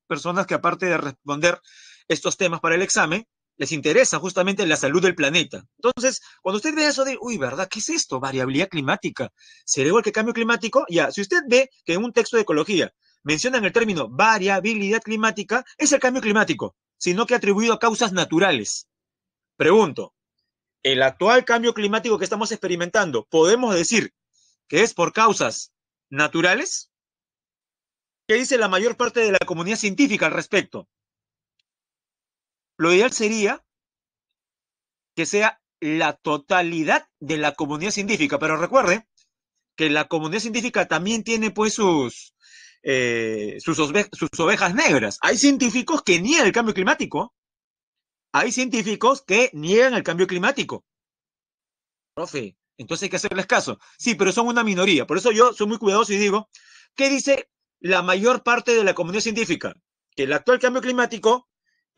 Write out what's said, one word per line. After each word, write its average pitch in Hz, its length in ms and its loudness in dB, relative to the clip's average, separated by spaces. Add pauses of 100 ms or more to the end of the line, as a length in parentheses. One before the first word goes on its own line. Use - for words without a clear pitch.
personas 175 400 -4
que 175 80 -2
aparte 180 320 -2
de 165 100 2
responder 143 640 -4 (480)
estos 165 280 -2
temas 170 240 -2
para 165 160 0
el 185 60 0
examen, 190 440 -2 (320)
les 147 140 -6
interesa 160 460 2
justamente 190 480 -2
la 156 100 2
salud 147 260 0
del 180 120 2
planeta. 147 520 -2 (120)
Entonces, 254 420 -2 (220)
cuando 190 140 -4
usted 302 180 -4
ve 302 120 0
eso 269 180 0
de, 269 160 -2
"Uy, 233 180 -8
¿verdad? 139 320 -4
¿Qué 208 80 -10
es - 100 -6
esto? 294 320 -4
Variabilidad 135 480 -2
climática. 139 640 -4 (320)
¿Será 139 240 0
igual 220 160 2
que 170 80 -2
cambio 220 220 -2
climático?". 226 540 0
Ya, 165 220 0
si 208 100 -6
usted 330 280 0
ve 262 220 4 (140)
que 165 100 -2
en 202 100 -2
un 240 80 -6
texto 233 240 0
de 220 60 4
ecología 160 520 -2 (280)
mencionan 214 420 -2
el 180 80 -2
término 190 360 0
variabilidad 196 920 0
climática, 220 640 -2 (140)
es 294 140 2
el 277 80 2
cambio 254 220 0
climático, 202 540 0 (200)
sino 180 300 0
que 247 80 2
atribuido 220 380 2
a 208 60 0
causas 226 340 0
naturales. 160 760 0 (680)
Pregunto, 151 580 2 (680)
¿el 131 200 2
actual 220 420 4
cambio 233 300 2
climático 214 440 0
que 190 60 -4
estamos 208 280 -4
experimentando, 175 760 -2
podemos 202 480 4
decir 170 400 0 (540)
que 160 140 2
es 226 120 2
por 170 180 0
causas 196 600 0 (380)
naturales? 165 800 -2 (1400)
¿Qué 220 60 4
dice 254 240 2
la 214 100 2
mayor 202 280 0
parte 240 240 -2
de 214 120 2
la 185 140 4
comunidad 175 300 -4
científica 196 500 0
al 151 60 0
respecto? 165 560 -4 (1900)
Lo 165 140 2
ideal 226 200 4
sería 220 520 -2 (1500)
que 165 100 -2
sea 208 380 0 (180)
la 156 320 0
totalidad 170 960 -2 (120)
de 151 180 -4
la 151 160 0
comunidad 151 360 -6
científica, 196 480 -2
pero 156 180 -2
recuerde 190 520 0 (680)
que 160 120 0
la 151 200 0
comunidad 160 320 -4
científica 220 460 -4
también 202 380 -4
tiene, 220 260 -2
pues, 214 220 -2
sus, 160 640 -2 (480)
eh, 113 760 -2
sus 160 180 -4
osve-, 151 340 -2
sus 151 160 -6 (100)
ovejas 175 360 2
negras. 143 480 0
Hay 202 160 2
científicos 262 640 2
que 170 180 2
niegan 269 260 2
el 180 60 4
cambio 226 220 0
climático. 202 600 -2 (1000)
Hay 190 200 0
científicos 233 760 0
que 226 280 2
niegan 214 400 2
el 175 80 -2
cambio 175 240 0
climático. 185 580 -2 (1300)
Profe, 147 440 -10 (180)
entonces 160 280 -8
hay 180 40 -6
que 185 80 -4
hacerles 185 300 -4
caso. 180 320 0 (180)
Sí, 226 200 -2
pero 185 160 2
son 233 160 0
una 240 160 0
minoría. 185 420 2
Por 156 100 -2
eso 226 160 2
yo 226 220 6
soy 208 120 -2
muy 214 120 -4
cuidadoso 208 340 2
y 196 60 0
digo, 202 320 0 (440)
¿qué 269 140 2
dice 269 420 0 (300)
la 180 220 0
mayor 196 400 0
parte 240 320 0
de 220 100 4
la 185 100 2
comunidad 175 280 -4
científica? 208 520 -4 (400)
Que 139 100 -2
el 139 100 0
actual 240 240 2
cambio 247 240 0
climático 240 640 0 (500)